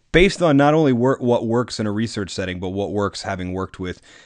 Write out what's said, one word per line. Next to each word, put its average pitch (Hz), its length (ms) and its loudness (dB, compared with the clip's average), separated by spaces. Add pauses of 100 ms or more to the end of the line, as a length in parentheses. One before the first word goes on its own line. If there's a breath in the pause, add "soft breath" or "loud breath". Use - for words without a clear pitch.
(120)
based 175 300 4
on 151 160 4
not 143 160 6
only 156 180 4
wor-, 123 300 2
what 120 260 2
works 117 320 -2
in 107 80 -2
a 101 40 -4
research 107 380 -4
setting, 92 300 -6
but 92 100 -6
what 98 220 -4
works 101 300 -2
having 90 320 -6
worked 92 260 -6
with 92 220 -8 (240 soft breath)